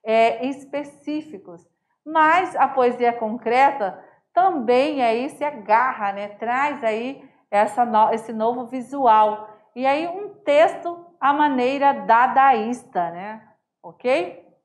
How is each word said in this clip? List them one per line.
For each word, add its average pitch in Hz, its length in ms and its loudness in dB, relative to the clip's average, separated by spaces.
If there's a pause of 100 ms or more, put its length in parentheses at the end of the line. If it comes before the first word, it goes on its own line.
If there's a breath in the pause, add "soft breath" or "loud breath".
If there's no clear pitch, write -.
é, 226 420 2
específicos. 285 1160 -10 (440)
Mas 320 500 2
a 277 100 4
poesia 247 460 0
concreta 233 920 -2 (300 loud breath)
também 285 720 2
aí 240 260 -2
se 302 160 -8
agarra, 220 680 -2
né, 202 160 -10
traz 254 540 -4
aí 233 400 -6 (280 loud breath)
essa 208 340 2
no-, 214 300 4
esse 226 180 -8
novo 233 320 -2
visual. 233 840 2 (300 loud breath)
E 254 100 -4
aí 302 220 0
um 381 220 -10 (120)
texto 330 640 0 (140)
à 277 140 2
maneira 277 580 2
dadaísta, 233 1160 2
né? 202 360 -14 (360)
Ok? 254 600 -4 (220)